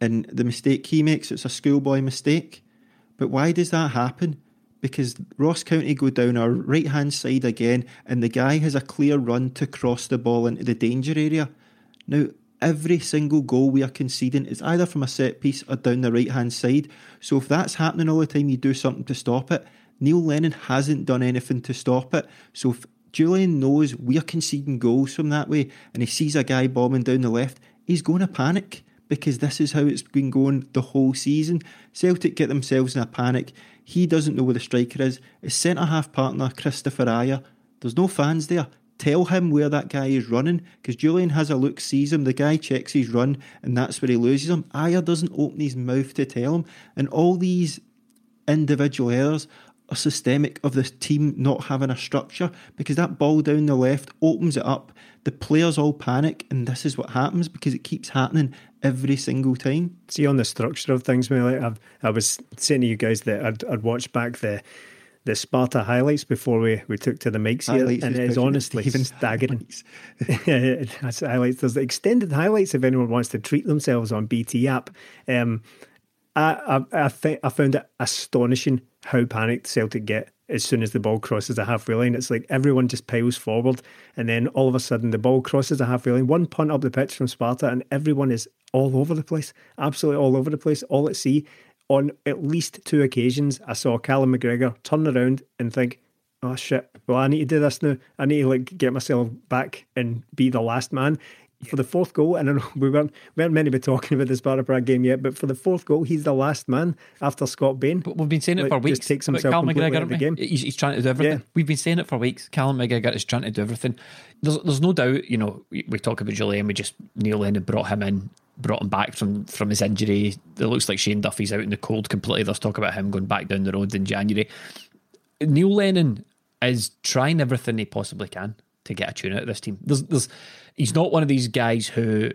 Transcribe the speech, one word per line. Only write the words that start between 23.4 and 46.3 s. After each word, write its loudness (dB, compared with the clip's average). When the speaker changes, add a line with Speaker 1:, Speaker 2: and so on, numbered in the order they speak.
Speaker 1:
knows 2
we 0
are 0
conceding -4
goals 2
from -2
that 0
way, 0
and -2
he 0
sees -2
a 2
guy 2
bombing 2
down 2
the 0
left, -2
he's 0
going 2
to 0
panic, -2
because -2
this -4
is 0
how 2
it's 0
been -2
going 2
the 2
whole 2
season. 0
Celtic 0
get 0
themselves 0
in 0
a -2
panic. -2
He 0
doesn't 2
know 0
where 2
the 0
striker -2
is. -2
His -6
centre-half 0
partner, -2
Christopher -4
Ajer, 0
there's -6
no 4
fans 0
there. -2
Tell 2
him 2
where 4
that -2
guy -2
is -2
running, 0
'cause -6
Jullien 2
has 0
a 2
look, 0
sees 0
him, 0
the 2
guy 2
checks -4
his 2
run, 2
and -2
that's -2
where 2
he 4
loses 2
him. 0
Ajer 2
doesn't 0
open -2
his -2
mouth -2
to 0
tell -2